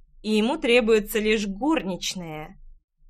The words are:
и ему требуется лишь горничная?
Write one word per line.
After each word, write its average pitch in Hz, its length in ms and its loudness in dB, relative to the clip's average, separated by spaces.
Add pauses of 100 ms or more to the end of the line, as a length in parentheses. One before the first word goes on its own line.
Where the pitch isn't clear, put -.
(220)
и 214 140 0
ему 233 220 2
требуется 226 640 2
лишь 214 280 0
горничная? 190 1120 -4 (500)